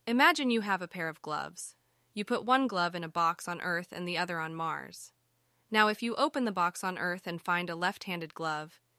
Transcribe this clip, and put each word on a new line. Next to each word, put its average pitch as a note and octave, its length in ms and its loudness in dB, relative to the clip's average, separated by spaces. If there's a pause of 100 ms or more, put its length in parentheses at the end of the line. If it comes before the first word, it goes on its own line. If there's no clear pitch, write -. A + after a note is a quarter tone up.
Imagine C#4+ 420 6
you A3+ 140 2
have G3 180 0
a F3 80 -8
pair E3 220 -4
of D#3 100 -10
gloves. D3+ 540 -6 (400)
You G#3 100 -2
put A#3+ 220 -2
one C4 200 4
glove F3 280 0
in E3+ 100 -6
a - 40 -6
box E3+ 380 0
on F3 140 -4
Earth F3 320 -2
and F3+ 160 -4
the F3 80 -2
other F3 240 0
on D#3+ 140 -4
Mars. D#3+ 580 -6 (580)
Now, G#3+ 180 6
if G#3+ 140 0
you A#3 120 -2
open C4+ 320 2
the G#3+ 40 0
box F3+ 320 0
on F#3 140 -2
Earth F3+ 300 -4
and E3+ 160 -4
find F3 260 0
a E3+ 80 -4
left-handed F3 560 -2
glove, D#3 480 -4 (180)